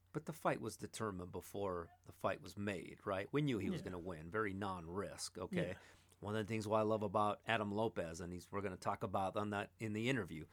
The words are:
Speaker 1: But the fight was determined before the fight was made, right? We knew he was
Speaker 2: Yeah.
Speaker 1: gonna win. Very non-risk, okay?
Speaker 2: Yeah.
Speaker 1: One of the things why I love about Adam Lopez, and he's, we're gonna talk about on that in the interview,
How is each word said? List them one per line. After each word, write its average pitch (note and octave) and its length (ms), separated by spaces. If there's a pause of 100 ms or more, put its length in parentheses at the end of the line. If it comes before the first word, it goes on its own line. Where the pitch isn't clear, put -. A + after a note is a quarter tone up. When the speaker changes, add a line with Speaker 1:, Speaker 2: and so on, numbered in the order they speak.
(140)
Speaker 1:
But D3+ 120
the D#3+ 80
fight C#3 280
was A2+ 160
determined F#2+ 540
before F#2 580 (160)
the - 80
fight - 300
was F#2 120
made, G2+ 500
right? G2+ 260
We C#3+ 100
knew C3+ 160
he F#2+ 140
was F2 100
Speaker 2:
Yeah. - 40
Speaker 1:
gonna F2+ 140
win. E2+ 300
Very G#2 240
non-risk, F2+ 840
okay? F2+ 300
Speaker 2:
Yeah. F#2+ 40 (460)
Speaker 1:
One G#2 160
of A2 100
the G2 60
things A2 160
why A2 120
I G#2+ 40
love G#2+ 180
about G#2 460
Adam G#2+ 240
Lopez, G2+ 500
and F2 100
he's, F2+ 200
we're G2 100
gonna F#2+ 160
talk G2+ 240
about F#2+ 340
on G#2 140
that G2+ 300
in A2 140
the A2+ 160
interview, E2 440